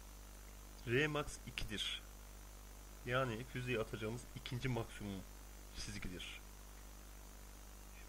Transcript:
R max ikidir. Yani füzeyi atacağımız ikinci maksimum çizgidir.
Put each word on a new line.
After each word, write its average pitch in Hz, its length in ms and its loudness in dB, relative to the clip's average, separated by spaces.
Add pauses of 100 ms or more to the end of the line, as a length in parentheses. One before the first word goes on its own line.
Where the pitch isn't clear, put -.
(880)
R 131 200 10
max 147 400 4
ikidir. - 560 2 (1040)
Yani 123 460 6
füzeyi 123 260 4
atacağımız 110 440 2 (140)
ikinci 127 320 0
maksimum 104 520 2 (560)
çizgidir. 98 640 -2 (1700)